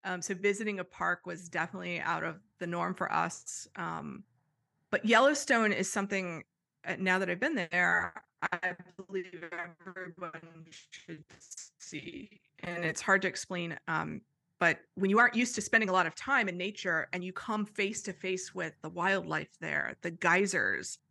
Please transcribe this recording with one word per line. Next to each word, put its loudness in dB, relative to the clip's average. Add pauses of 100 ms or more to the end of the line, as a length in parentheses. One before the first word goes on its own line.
Um, -4
so -4
visiting 0
a -4
park -2
was -10
definitely -4
out -2
of -4 (240)
the -6
norm -2
for -2
us. -2
Um, -6 (680)
but 0
Yellowstone 6
is -2
something, -4 (420)
uh, 0
now 4
that 0
I've -2
been 0
there, 2 (380)
I -2 (340)
believe -6 (420)
everyone -12
should -16 (560)
see. -12 (220)
And -4
it's 0
hard 6
to 2
explain, -6 (120)
um, -2 (400)
but 4 (160)
when 2
you 6
aren't 8
used 0
to -2
spending 4
a 2
lot 6
of -4
time 2
in -4
nature -2
and -4
you -6
come -2
face -2
to -6
face -4
with -4
the -8
wildlife 0 (100)
there, -2
the -4
geysers, 2 (100)